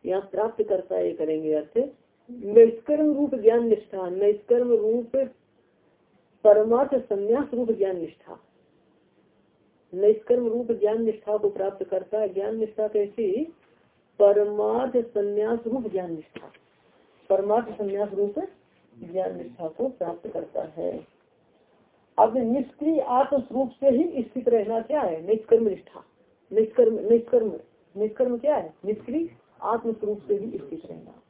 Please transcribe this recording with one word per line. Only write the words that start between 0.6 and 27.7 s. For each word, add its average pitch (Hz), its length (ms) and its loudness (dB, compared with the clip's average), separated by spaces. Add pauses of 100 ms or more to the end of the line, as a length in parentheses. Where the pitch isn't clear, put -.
करता 185 340 -2
है 175 160 -2
करेंगे 156 420 -4
अर्थ, 151 240 -2 (520)
नैष्कर्म 240 840 4
रूप 277 200 0
ज्ञान 233 320 4
निष्ठा, 202 440 -2
नैष्कर्म 208 640 2
रूप 226 420 0 (1300)
परमार्थ 226 500 6
संन्यास 240 600 -2
रूप 233 180 -2
ज्ञान 190 260 -2
निष्ठा, - 400 -14 (1500)
नैष्कर्म 220 560 2
रूप 233 240 -4
ज्ञान 214 300 0
निष्ठा 214 340 -4
को 208 120 0
प्राप्त 196 360 -6
करता 185 340 -6
है। 214 100 -2
ज्ञान 196 280 -6
निष्ठा 214 320 -4
कैसी? 208 560 -2 (760)
परमार्थ 208 760 2
संन्यास 214 720 -2
रूप 233 220 -6
ज्ञान 180 260 -6
निष्ठा, - 380 -18 (800)
परमार्थ 208 380 0
संन्यास 202 460 -6
रूप 202 240 -2 (540)
ज्ञान 185 440 -6
निष्ठा 165 320 -12
को 240 200 -4
प्राप्त 175 400 -8
करता - 340 -8 (140)
है। 165 300 -6 (1120)
अब 220 180 4
निष्क्रिय 269 640 0
आत्म 262 400 0
स्वरूप 254 300 -4
से 269 200 2
ही 277 320 0
स्थित 247 260 -4
रहना 226 320 2
क्या 285 200 -2
है? 170 260 -4
निष्कर्म 220 420 2
निष्ठा। - 360 -8 (480)
निष्कर्म, 220 480 2
निष्कर्म, 226 520 2 (440)